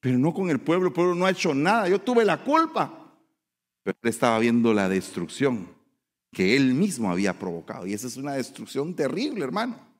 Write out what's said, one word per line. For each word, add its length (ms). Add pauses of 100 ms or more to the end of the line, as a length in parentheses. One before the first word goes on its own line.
Pero 160
no 160
con 160
el 120
pueblo, 260
el 80
pueblo 220
no 100
ha 60
hecho 220
nada, 340
yo 120
tuve 240
la 200
culpa." 680 (680)
Pero 180
él 80
estaba 300
viendo 340
la 160
destrucción 880 (560)
que 240
él 160
mismo 380
había 280
provocado. 480
Y 60
esa 140
es 100
una 180
destrucción 600
terrible, 500
hermano. 340 (220)